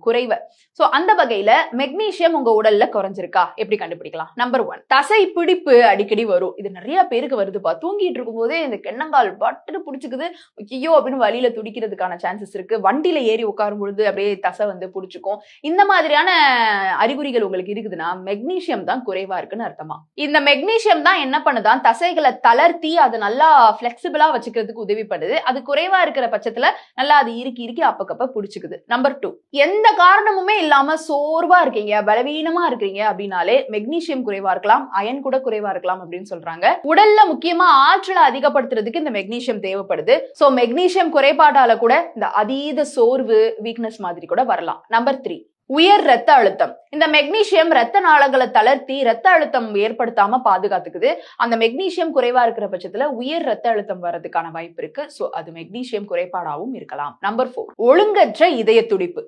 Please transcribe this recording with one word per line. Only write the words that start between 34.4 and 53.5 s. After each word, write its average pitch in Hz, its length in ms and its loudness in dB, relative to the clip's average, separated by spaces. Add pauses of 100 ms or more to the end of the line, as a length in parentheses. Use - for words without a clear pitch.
இருக்கலாம், 208 280 2 (180)
அயன் 254 260 -6
கூட 262 180 -2
குறைவா 214 300 -6
இருக்கலாம் 180 280 -6
அப்படின்னு 180 300 -14
சொல்றாங்க. 165 320 -8 (280)
உடல்ல 427 260 6 (120)
முக்கியமா 339 380 2 (220)
ஆற்றலை 381 400 4
அதிகப்படுத்துறதுக்கு 247 720 -2
இந்த 269 160 -6
மெக்னீசியம் 220 480 -6
தேவைப்படுது. 190 500 0 (240)
So, 294 60 6 (120)
மெக்னீசியம் 339 580 0
குறைபாட்டால 277 540 6 (140)
கூட 233 100 4 (220)
இந்த 208 100 -4 (160)
அதீத 277 440 -4 (100)
சோர்வு, 233 420 2 (260)
வீக்னஸ் 226 380 -8
மாதிரி 175 280 -10
கூட 185 180 0
வரலாம். 170 280 -4 (180)
நம்பர் 254 280 0
த்ரீ, 170 120 -8 (420)
உயர் 370 320 6
ரத்த 240 200 4 (100)
அழுத்தம். 190 320 0 (240)
இந்த 302 100 2 (100)
மெக்னீசியம் 330 640 2
ரத்த 233 280 0
நாளங்களை 277 420 4 (100)
தளர்த்தி 262 400 2 (120)
ரத்த 226 160 0 (100)
அழுத்தம் 277 320 0 (180)
ஏற்படுத்தாம 233 600 0
பாதுகாத்துக்குது. 190 640 -2 (340)
அந்த 233 180 -2
மெக்னீசியம் 330 540 -2
குறைவா 247 300 2
இருக்கிற 214 280 -4
பட்சத்துல 196 340 -6 (120)
உயர் 294 280 -4
ரத்த 214 240 -4